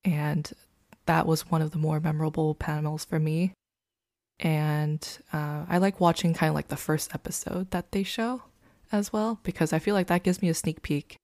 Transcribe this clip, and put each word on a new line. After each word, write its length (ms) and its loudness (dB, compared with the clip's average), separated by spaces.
and 480 0
that 200 4
was 240 0
one 120 2
of 100 0
the 60 -4
more 240 2
memorable 540 0
panels 500 -4
for 140 -2
me. 340 2
And, 760 0
uh, 380 -4
I 80 2
like 240 2
watching 320 4
kinda, 200 2
like, 140 -2
the 80 -6
first 380 -2
episode 580 -6
that 200 -4
they 120 -2
show 400 -4
as 220 0
well, 300 0
because 280 0
I 80 2
feel 160 0
like 120 2
that 160 2
gives 180 2
me 80 2
a 40 2
sneak 280 -4
peek. 420 -4